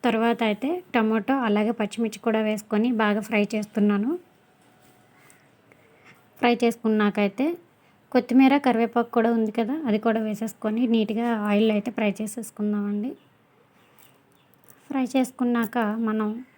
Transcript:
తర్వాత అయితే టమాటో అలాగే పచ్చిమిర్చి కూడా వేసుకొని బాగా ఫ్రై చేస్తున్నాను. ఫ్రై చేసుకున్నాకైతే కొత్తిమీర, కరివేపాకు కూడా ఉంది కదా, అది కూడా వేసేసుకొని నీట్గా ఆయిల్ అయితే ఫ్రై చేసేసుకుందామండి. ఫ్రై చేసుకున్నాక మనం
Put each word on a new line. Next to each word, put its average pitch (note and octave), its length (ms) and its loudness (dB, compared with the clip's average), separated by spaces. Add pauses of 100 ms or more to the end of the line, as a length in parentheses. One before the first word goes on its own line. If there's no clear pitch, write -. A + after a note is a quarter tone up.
తర్వాత A#3 420 0
అయితే G#3+ 200 -4 (260)
టమాటో A3 400 0 (120)
అలాగే G#3 320 2
పచ్చిమిర్చి G#3+ 480 -4
కూడా A3 220 0
వేసుకొని G#3+ 400 -2 (160)
బాగా G#3 240 2
ఫ్రై G#3 160 2 (100)
చేస్తున్నాను. G#3 560 0 (2250)
ఫ్రై A#3+ 120 4 (100)
చేసుకున్నాకైతే G#3+ 840 0 (680)
కొత్తిమీర, C4 420 6 (120)
కరివేపాకు A#3 500 0
కూడా A#3 200 4
ఉంది A3 220 0
కదా, A3+ 160 -2 (140)
అది G#3+ 180 2
కూడా A3+ 200 0
వేసేసుకొని G#3+ 560 -4 (100)
నీట్గా A3+ 360 0 (220)
ఆయిల్ G#3+ 260 4
అయితే G#3 200 -4
ఫ్రై G#3+ 140 0 (100)
చేసేసుకుందామండి. G#3 920 -4 (1800)
ఫ్రై C4+ 160 -2 (100)
చేసుకున్నాక A#3+ 640 0 (300)
మనం G#3+ 200 0 (300)